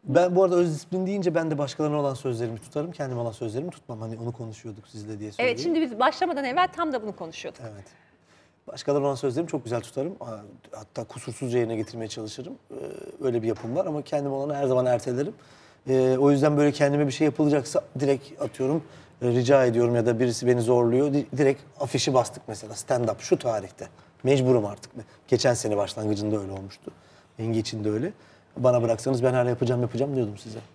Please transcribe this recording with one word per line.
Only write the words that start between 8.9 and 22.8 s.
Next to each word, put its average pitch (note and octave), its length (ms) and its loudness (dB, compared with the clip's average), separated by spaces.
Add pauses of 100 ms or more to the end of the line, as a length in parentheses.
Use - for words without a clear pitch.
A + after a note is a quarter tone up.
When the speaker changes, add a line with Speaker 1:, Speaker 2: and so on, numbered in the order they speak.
Speaker 1:
olan C#3 80 0
sözlerimi C#3+ 360 -2
çok C3 140 -4
güzel A#2 160 -2
tutarım. C#3 400 -8
Aa, - 60 -12 (460)
hatta G#2+ 320 -12
kusursuzca B2 540 -4
yerine A2+ 180 0
getirmeye A2 320 -6
çalışırım. B2 460 -12 (160)
Ee, - 40 -14 (500)
öyle A#2+ 180 2
bir A2+ 60 0
yapım A2+ 280 -4
var F#3 100 0
ama D3+ 160 -4
kendim C#3+ 300 -2
olanı C#3 220 -4
her C#3 100 0
zaman B2+ 220 4
ertelerim. B2+ 460 0 (560)
Ee, C3 320 6
o C#3+ 100 8
yüzden D3 260 4
böyle D3 160 4
kendime D3 340 2
bir C3 60 -2
şey D#3 120 2
yapılacaksa D3 600 2 (160)
direkt C#3 420 0
atıyorum, D3 400 -2 (400)
e, B2 60 2
rica B2+ 360 6
ediyorum A#2+ 320 4
ya A#2 100 2
da A#2 140 2
birisi B2 260 0
beni A#2+ 140 4
zorluyor. B2 520 4
Di-, C#3+ 140 0 (100)
direkt C3+ 240 4 (200)
afişi C#3 340 0
bastık - 340 2
mesela, G#2 260 -12
stand-up A#2+ 460 -2